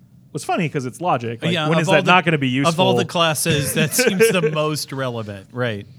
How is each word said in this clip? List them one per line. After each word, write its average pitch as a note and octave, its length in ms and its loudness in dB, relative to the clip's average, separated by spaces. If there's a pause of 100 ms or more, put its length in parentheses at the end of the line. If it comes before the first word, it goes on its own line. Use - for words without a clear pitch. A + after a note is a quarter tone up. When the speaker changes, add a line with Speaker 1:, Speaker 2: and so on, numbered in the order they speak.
(340)
Speaker 1:
was D3+ 100 -8
funny B3+ 260 -2
'cause C3 160 -6
it's B2 160 -10
logic. A#2 400 -2
Like, E3+ 120 -2
Speaker 2:
Yeah, D#3 160 -2
Speaker 1:
when E3 80 2
Speaker 2:
of D#3+ 60 2
Speaker 1:
is D3+ 40 -2
Speaker 2:
all F#3 80 2
Speaker 1:
that C#3 100 2
Speaker 2:
the, F3 60 4
Speaker 1:
not F3+ 140 6
gonna E3 120 2
be C3 220 0
Speaker 2:
of D#3+ 200 2
all F#3 140 4
the B2 60 0
Speaker 1:
useful? - 100 -2
Speaker 2:
classes, D#3+ 640 0
that D#3 200 0
Speaker 1:
<laughs> - 0 -
Speaker 2:
seems A3+ 360 4
the E3+ 220 2
most D#3 400 -2
relevant, A2+ 600 -6
right. A#2 360 -4 (120)